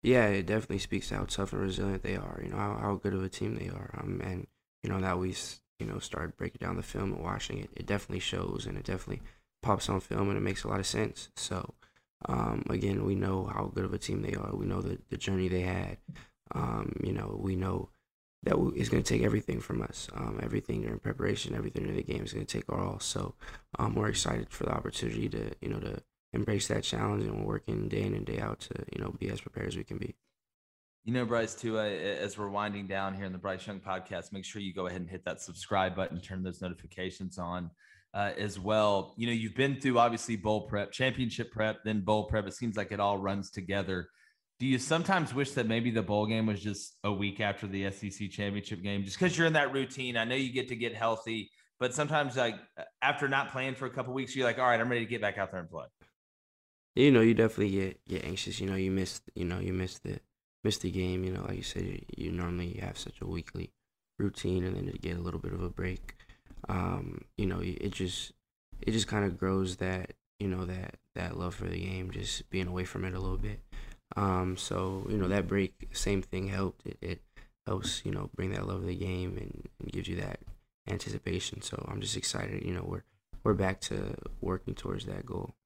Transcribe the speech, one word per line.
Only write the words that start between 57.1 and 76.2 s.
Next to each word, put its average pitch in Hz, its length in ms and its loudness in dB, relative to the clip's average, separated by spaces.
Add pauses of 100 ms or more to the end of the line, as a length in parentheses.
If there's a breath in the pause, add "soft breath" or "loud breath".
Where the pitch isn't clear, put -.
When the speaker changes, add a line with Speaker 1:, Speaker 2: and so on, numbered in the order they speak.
Speaker 1:
know, 123 120 12
you 113 120 12
definitely 110 380 4
get, 95 360 0
get - 160 -2
anxious. 98 380 -4
You 95 80 0
know, 95 60 0
you 95 160 2
miss, 95 280 0 (140)
you - 120 -2
know, 87 120 0
you 95 160 -2
miss 92 240 -2
the, - 220 -6 (440)
miss 104 140 2
the 92 140 -2
game. 92 320 2
You 92 80 0
know, 95 100 -2
like 95 160 -4
you 92 60 -6
said, 90 220 -4
you, 95 200 -6 (100)
you 82 160 -4
normally 87 520 -2
have 92 160 -6
such - 200 -10
a 92 60 -6
weekly 87 460 -6 (480)
routine, 92 440 2
and 95 120 0
then 92 100 -2
to 92 140 -4
get 87 180 -4
a - 20 -2
little 87 200 -4
bit 92 140 -6
of 90 100 -2
a 87 80 -2
break, 90 440 -4 (540 loud breath)
um, 90 560 -2 (100)
you 104 120 2
know, 90 140 0
it 90 320 -2
just, - 400 -4 (460)
it - 120 2
just 110 160 4
kinda 101 240 2
grows 95 460 2
that, 92 360 -2 (240)
you 101 100 -2
know, 92 180 0
that, 92 320 -6 (180)
that 87 200 -4
love 87 200 -2
for - 100 -6
the 87 180 -2
game, 92 280 -4
just 95 400 -4
being 92 160 0
away 90 180 -2
from 92 200 -4
it 92 100 -2
a 92 40 -2
little 95 200 0
bit. 104 220 -2 (540 loud breath)
Um, 92 400 4
so, 95 540 -2
you 107 80 2
know, 92 120 4
that 95 180 4
break, 95 460 0
same 98 280 2